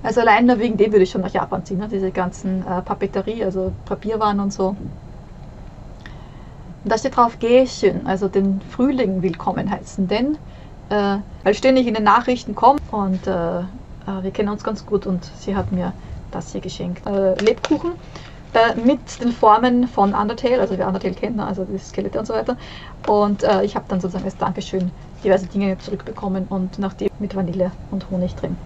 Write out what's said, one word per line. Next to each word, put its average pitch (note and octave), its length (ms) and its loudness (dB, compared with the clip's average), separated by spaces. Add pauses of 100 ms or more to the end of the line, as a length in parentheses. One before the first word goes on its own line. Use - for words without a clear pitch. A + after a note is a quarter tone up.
Also A#3 180 2
allein A#3 260 6
nur B3 120 6
wegen A3+ 180 0
dem G#3+ 160 4
würde G3 120 8
ich F#3 60 0
schon F#3 120 -2
nach F3+ 100 -6
Japan - 320 -4
ziehen, F#3 140 -4
ne? G#3+ 100 -4
Diese F#3+ 220 -2
ganzen, F#3 560 -4
äh, F#3 160 -2
Papeterie, G3+ 600 -4
also F#3+ 280 -2 (140)
Papierwaren G#3 540 0
und G3+ 120 -2
so. F#3+ 160 0
Und G3 80 -4 (2000)
da G3+ 140 2
steht C4 180 0
drauf A#3 240 4
Geishun, A3+ 680 4
also F#3+ 220 0
den G3 320 2 (100)
Frühling B3 520 2
willkommen F#3 480 -2
heißen, F#3 360 -4
denn, A#3+ 300 2 (540)
äh, G3+ 260 2 (260)
weil G3+ 120 4
ständig C4 320 6
in A3 80 0
den G#3+ 100 0
Nachrichten A#3+ 500 4
kommt C4+ 280 6 (100)
und, F#3+ 340 0
äh, F3 340 0
äh, F3+ 40 -6 (560)
wir F#3+ 100 -4
kennen G3+ 200 0
uns G#3 120 -6
ganz G#3+ 220 -4
gut G3+ 220 0
und F3+ 180 -2 (140)
sie G3 180 -4
hat F#3+ 160 -2
mir F3+ 220 -2 (360)
das F3+ 220 -10
hier G3 80 -6
geschenkt. F3+ 460 -8
Äh, G3 360 2
Lebkuchen, D4 500 2 (600)
äh, A#3 260 4
mit B3 440 2
den A#3+ 100 2
Formen A#3+ 560 6
von G3+ 240 2
Undertale, A#3 480 2
also F#3+ 160 0
wer F#3 100 -2
Undertale F#3+ 280 -2
kennt, G#3+ 220 -4
ne? G#3 100 -2
Also F#3+ 180 -4
die G3 140 -6
Skelette G3+ 400 -6
und G#3+ 80 -4
so A3+ 80 -4
weiter. A3+ 240 -2 (480)
Und, G#3 360 4
äh, G3 200 4
ich G3+ 120 -2
habe - 140 -4
dann F#3 140 0
sozusagen F#3+ 240 -4
als F#3+ 100 -6
Dankeschön F3+ 540 -2 (340)
diverse F#3+ 220 4
Dinge G3 320 0
zurückbekommen F#3+ 720 -6
und F#3 280 -4
nachdem G3 300 -4 (100)
mit G3+ 160 -6
Vanille F#3 360 0 (200)
und - 200 -6
Honig F3+ 240 -2
drin. E3+ 320 -6